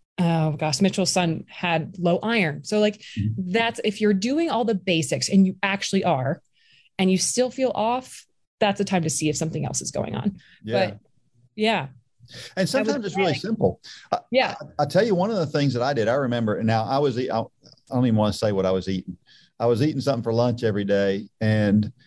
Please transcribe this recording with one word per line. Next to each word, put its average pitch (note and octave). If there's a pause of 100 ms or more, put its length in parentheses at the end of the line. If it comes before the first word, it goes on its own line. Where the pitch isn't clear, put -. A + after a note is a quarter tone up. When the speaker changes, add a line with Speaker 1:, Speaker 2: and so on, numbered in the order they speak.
(200)
Speaker 1:
oh E3
gosh, D3
Mitchell's F#3+
son E3+
had D#3+
low F3
iron. F3
So, G#3+
like, G#3 (180)
Speaker 2:
Mm-hmm. F#3
Speaker 1:
that's, A#3
if G#3
you're G#3+
doing C4
all A#3
the A3
basics, D#3+
and G3
you F#3+
actually G3
are, C#3+ (600)
and F#3+
you F#3
still B3
feel B3+
off, B3 (320)
that's G3+
a G3+
time F#3
to C#3
see D3+
if D3
something D#3+
else C3+
is -
going -
on. - (260)
Speaker 2:
Yeah. G3+
Speaker 1:
But G#2+ (560)
yeah. G#3+ (680)
Speaker 2:
And -
Speaker 1:
I F#3+
would F#3
Speaker 2:
sometimes A3
it's -
really F#3
Speaker 1:
say -
Speaker 2:
simple. F#3+ (320)
I, - (120)
Speaker 1:
Yeah. A#3+ (260)
Speaker 2:
I, D3
I -
tell F3
you, A3+
one F#3
of A3
the D#3+
things D3
that A#2
I C#3
did, A2
I A#2
remember, A#2+
now A2+
I C3
was, C#3+
eat-, -
I, -
I A3+ (440)
don't B2+
even A2+
wanna G#2
say G#2+
what F#2+
I F#2
was F#2+
eating. F#2+ (420)
I A#2
was A#2
eating D3
something B2+
for A#2
lunch A#2+
every G#2
day. G2 (120)
And G#2+ (160)